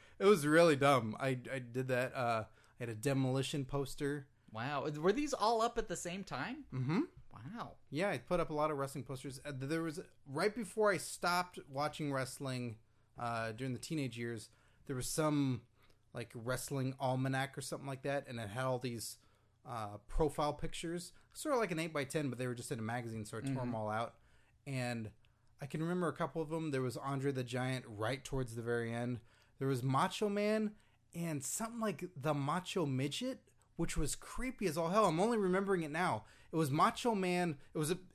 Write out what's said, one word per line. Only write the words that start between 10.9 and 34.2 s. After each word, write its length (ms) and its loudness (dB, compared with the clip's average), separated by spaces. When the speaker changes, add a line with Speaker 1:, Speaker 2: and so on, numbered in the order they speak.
Speaker 1:
I 60 2
stopped 600 -2
watching 440 -2
wrestling, 640 -2
uh, 360 -2
during 200 -4
the 60 -4
teenage 380 -4
years, 320 -6
there 100 -6
was 120 -4
some, 540 2
like, 220 -10
wrestling 640 -2
almanac 580 0
or 40 -6
something 260 -8
like 160 -8
that, 240 -2
and 120 -8
it 100 -6
had 160 -4
all 140 2
these, 380 -6
uh, 300 -6
profile 460 2
pictures, 600 -6
sort 220 -2
of 60 4
like 100 0
an 80 0
eight-by-ten, 500 -2
but 80 -4
they 100 -2
were 80 -2
just 160 -8
in 80 -4
a 40 -4
magazine, 420 -4
so 120 -8
I 40 -6
tore 80 -4
'em 80 -2
Speaker 2:
Mm-hmm. 60 -2
Speaker 1:
all 140 -2
out. 260 -2
And 420 -4
I 40 -6
can 160 -4
remember 280 0
a 40 -2
couple 280 -2
of 80 -4
them. 220 -2
There 100 0
was 160 -2
Andre 340 0
the 120 -2
Giant 440 -2
right 360 -2
towards 320 -2
the 60 -4
very 320 0
end. 260 -2
There 80 0
was 160 2
Macho 460 2
Man 420 2
and 280 -2
something 360 -4
like 240 -2
the 180 0
Macho 520 0
Midget, 540 -2
which 220 0
was 180 2
creepy 520 -4